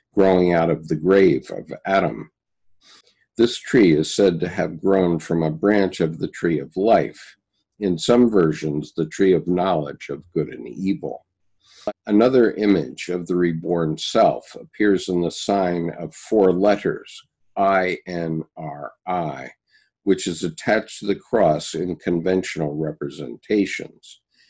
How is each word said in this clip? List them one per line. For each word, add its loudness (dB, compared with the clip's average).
growing 4
out 2
of -2
the -2
grave 4
of -12
Adam. -2
This 2
tree 4
is 0
said 2
to -4
have -6
grown 2
from -2
a 0
branch 0
of -2
the -6
tree -2
of -10
life, 0
in -2
some 4
versions 0
the -4
tree 2
of 0
knowledge -2
of -12
good -2
and -14
evil. -6
Another 4
image -2
of -6
the -2
reborn -2
self 0
appears -2
in 0
the -2
sign -2
of -12
four 4
letters, -2
I 0
N -6
R -12
I, -6
which 0
is -6
attached -2
to -12
the 0
cross 0
in -4
conventional -2
representations. -6